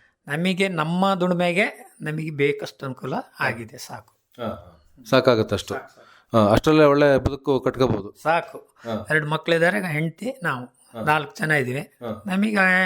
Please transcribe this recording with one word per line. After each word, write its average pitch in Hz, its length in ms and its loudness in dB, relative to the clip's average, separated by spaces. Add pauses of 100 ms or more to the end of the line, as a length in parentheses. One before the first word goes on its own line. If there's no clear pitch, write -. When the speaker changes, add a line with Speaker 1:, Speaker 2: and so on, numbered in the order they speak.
(280)
Speaker 1:
ನಮಗೆ 180 400 0
ನಮ್ಮ 180 460 0
ದುಡಿಮೆಗೆ 180 880 -2
ನಮಗೆ 156 280 -6
ಬೇಕಷ್ಟು 143 560 -4
ಅನುಕೂಲ 131 280 -10 (260)
ಆಗಿದೆ, 117 380 -6
ಸಾಕು. - 380 -18 (220)
Speaker 2:
ಹಾ, 120 100 -6
ಹಾ. - 480 -14 (140)
ಸಾಕಾಗತ್ತೆ 120 460 4
ಅಷ್ಟು. - 180 -8
Speaker 1:
ಸಾಕು, - 220 -12
ಸಾಕು. - 420 -6
Speaker 2:
ಹಾ, 104 140 6
ಅಷ್ಟರಲ್ಲೇ 156 320 6
ಒಳ್ಳೆ 143 340 6
ಬದುಕು 131 420 -2
ಕಟ್ಕೋಬಹುದು. 117 640 -2
Speaker 1:
ಸಾಕು. 165 340 -2
Speaker 2:
ಹಾ. - 520 -10
Speaker 1:
ಎರಡು 151 180 0
ಮಕ್ಳಿದ್ದಾರೆ, 165 600 0
ಹೆಂಡತಿ, 165 460 -4 (100)
ನಾವು 131 220 -6
Speaker 2:
ಹಾ. - 360 -18
Speaker 1:
ನಾಲ್ಕು 147 380 0
ಜನ 156 120 -4
ಇದೀವಿ. 131 280 -2
Speaker 2:
ಹಾ. 120 460 -12
Speaker 1:
ನಮಗೆ 202 300 -2 (300)